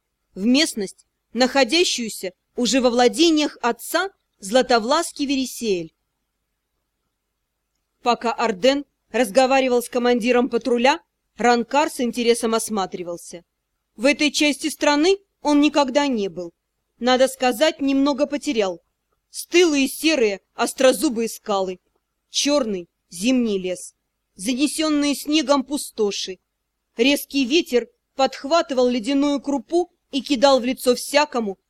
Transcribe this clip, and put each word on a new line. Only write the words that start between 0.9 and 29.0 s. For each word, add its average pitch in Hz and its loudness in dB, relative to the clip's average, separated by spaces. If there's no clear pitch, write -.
находящуюся 247 0
уже 240 0
во 240 2
владениях 285 2
отца 320 -4
Златовласки 247 0
Вересиэль». 233 -4
Пока 233 -2
Арден 233 0
разговаривал 247 2
с 240 -10
командиром 247 0
патруля, 240 0
Ранкар 240 2
с - -8
интересом 233 0
осматривался. 185 -6
В 220 2
этой 294 2
части 294 0
страны 302 2
он 294 2
никогда 285 2
не 208 -2
был. 170 -12
Надо 247 2
сказать, 262 0
немного 277 0
потерял. 226 -4
Стылые 294 2
серые, 254 -2
острозубые 233 0
скалы, 190 -6
черный 226 -2
зимний 220 0
лес, 180 -8
занесенные 285 -2
снегом 285 0
пустоши. - -6
Резкий 277 0
ветер 240 -2
подхватывал 269 0
ледяную 277 0